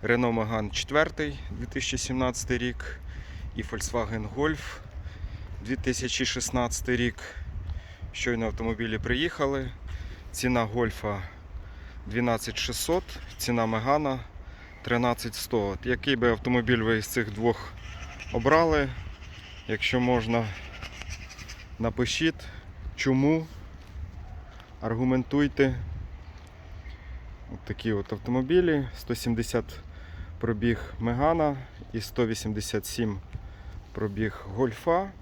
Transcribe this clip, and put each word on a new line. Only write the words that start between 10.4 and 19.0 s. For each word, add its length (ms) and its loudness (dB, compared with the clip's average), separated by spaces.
Гольфа 580 0
дванадцять 520 2
шістсот, 460 0
ціна 280 4
Мегана 540 2
тринадцять 520 2
сто. 340 2
От 180 -4
який 300 2
би 140 6
автомобіль 520 4
ви 160 6
із 80 -2
цих 260 0
двох 400 2
обрали? 560 6